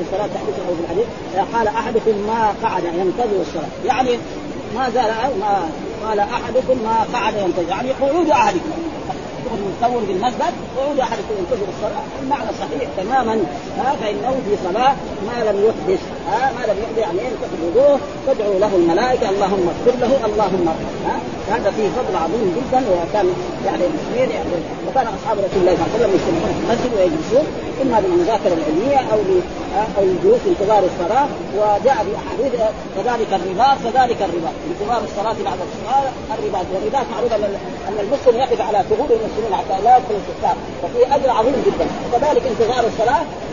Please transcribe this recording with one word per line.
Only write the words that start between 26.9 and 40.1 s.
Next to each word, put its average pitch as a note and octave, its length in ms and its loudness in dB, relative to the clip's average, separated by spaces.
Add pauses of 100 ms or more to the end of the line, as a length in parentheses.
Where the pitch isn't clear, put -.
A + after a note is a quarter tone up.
ويجلسون F3+ 480 2 (360)
إما B3+ 220 2
للمذاكرة F3+ 560 2
العلمية A3+ 400 2 (140)
أو G#3+ 40 4 (120)
ل-، F3+ 160 4 (520)
أو G3 60 4
للجلوس F#3 480 4
انتظار G3+ 400 4
الصلاة، A3+ 360 0 (300)
وجاء G#3+ 400 4 (100)
بأحاديث A#3 460 -2 (420)
كذلك A3+ 340 -2 (100)
الرباط، G3+ 460 2
كذلك A#3+ 420 2
الرباط، E3 280 -4 (140)
انتظار G#3+ 400 -2
الصلاة G#3 280 -2 (100)
بعد F#3 200 -4
الصلاة C4+ 380 0 (300)
الرباط، G3+ 380 -2
والرباط G#3+ 400 -2
معروف A3+ 200 0
أن G#3 160 0
ال-، G3 120 -6 (280)
أن G#3 160 -4
المسلم B3+ 380 4
يقف A#3+ 240 0
على A3 120 2 (100)
ثغور A#3 280 2
المسلمين G#3+ 420 -2
حتى F#3+ 240 -2
لا A#3 140 6
يدخل A3 240 2